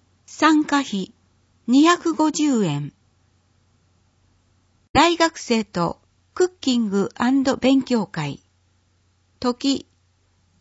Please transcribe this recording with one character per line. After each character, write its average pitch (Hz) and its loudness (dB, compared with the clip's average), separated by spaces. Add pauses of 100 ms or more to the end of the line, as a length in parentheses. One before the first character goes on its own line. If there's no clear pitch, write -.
(260)
参 302 2
加 285 -2
費、 202 -6 (540)
二 269 4
百 339 2
五 311 0
十 285 0
円。 143 -4 (2000)
大 330 4
学 330 -2
生 226 -2
と - -6 (340)
ク 359 2
ッ 359 -4 (100)
キ 247 0
ン 220 -2
グ 196 -2
ア 240 -2
ン 269 2
ド 262 0
勉 269 2
強 233 -2
会。 143 -10 (1000)
時、 254 -4 (760)